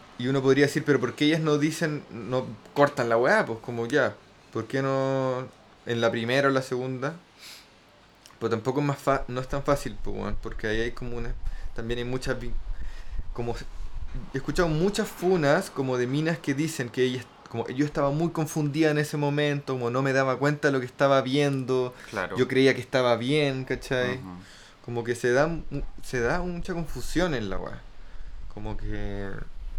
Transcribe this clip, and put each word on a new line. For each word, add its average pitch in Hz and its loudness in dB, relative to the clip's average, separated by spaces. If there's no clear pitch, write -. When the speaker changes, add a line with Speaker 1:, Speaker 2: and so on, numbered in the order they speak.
Speaker 1:
y 123 -4
uno 135 2
podría 135 6
decir, 143 0
"Pero 139 4
¿por 117 -2
qué 151 0
ellas 160 4
no 151 4
dicen, 151 -2
no 117 -4
cortan 135 4
la 117 4
weá?". 170 4
Pues 113 -6
como 117 -4
ya, 120 2
¿por 113 -2
qué 135 -2
no 135 0
en 117 -2
la 117 4
primera 123 2
o 135 6
la 131 2
segunda? 131 -4
Pues 113 -2
tampoco 123 0
es 147 2
más 139 0
fa-, 135 0
no 123 -4
es 131 -8
tan 139 -4
fácil, 131 0
pues, 104 -2
weón, 101 -2
porque 110 -6
ahí 110 0
hay 117 -2
como 123 -6
una, 120 -4
también 117 -4
hay 120 -4
muchas 127 -2
vi-, 117 -2
como, 120 -4
he 135 -4
escuchado 151 2
muchas 190 2
funas 175 2
como 131 0
de 123 2
minas 151 0
que 143 -2
dicen 139 -2
que 127 0
ellas, 127 0
como, 113 -4
"Yo 135 0
estaba 143 0
muy 160 2
confundida 151 2
en 147 2
ese 151 -2
momento, 143 0
como 123 0
no 127 2
me 135 2
daba 131 2
cuenta 147 2
de 143 6
lo 131 2
que 123 -2
estaba 139 4
viendo, 127 0
Speaker 2:
Claro. 95 -2
Speaker 1:
yo 127 4
creía 131 6
que 123 -4
estaba 123 2
bien", 131 0
¿cachai? 127 -2
Speaker 2:
Ujú. 95 -12
Speaker 1:
Como 120 -4
que 117 -2
se 120 2
da 143 4
mu-, 160 -4
se 127 -4
da 139 2
mucha 175 -4
confusión 160 0
en 107 -2
la 92 -2
weá. - -6
Como 107 -6
que 101 -2